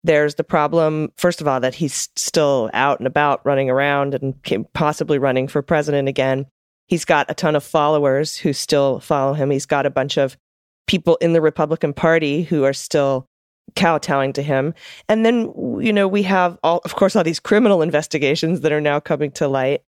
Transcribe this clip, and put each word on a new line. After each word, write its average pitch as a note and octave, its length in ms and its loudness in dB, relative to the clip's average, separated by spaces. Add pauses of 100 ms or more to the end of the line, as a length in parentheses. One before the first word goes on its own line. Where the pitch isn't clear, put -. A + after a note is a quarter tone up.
There's D3+ 300 2
the - 80 -6
problem, D#3 720 0
first F3 240 -2
of D3+ 60 -4
all, C3 140 0
that B2+ 160 -4
he's - 400 -6
still C#3 580 0
out C3+ 240 2
and B2 80 -6
about C#3+ 400 0
running C3+ 240 0
around C#3 440 0
and C3+ 280 -6
can, - 220 -4 (100)
possibly D3+ 420 0
running C3 300 0
for D3 160 -4
president D3 460 0
again. C3+ 380 -2 (420)
He's E3+ 160 -2
got D3+ 260 0
a D3+ 40 -4
ton D#3 200 -2
of C#3+ 80 0
followers D3 760 0
who D3+ 160 -2
still C#3 460 0
follow C#3 340 -2
him. C#3+ 200 -2
He's C3+ 120 -2
got C#3+ 220 0
a C#3 40 0
bunch C3+ 280 -2
of C#3 180 -2 (520)
people E3+ 320 2
in E3+ 140 2
the E3 60 4
Republican D#3 520 0
Party D#3+ 500 0
who D3+ 220 0
are C#3 80 2
still C#3 560 -2 (480)
kowtowing C#3+ 560 0
to C#3 100 -4
him. C#3+ 320 0 (340)
And A3 160 2
then, A#3 300 0 (240)
you A3 140 0
know, G3+ 160 2
we G3+ 160 0
have, F3+ 400 2
all, E3+ 200 2
of - 120 -10
course, G3 180 2
all G#3 80 2
these D#3+ 160 -2
criminal G3+ 420 4
investigations D#3 840 0
that D3 100 2
are D3+ 80 2
now D3 180 0
coming D3 320 -2
to - 160 -2
light. C3+ 380 0 (120)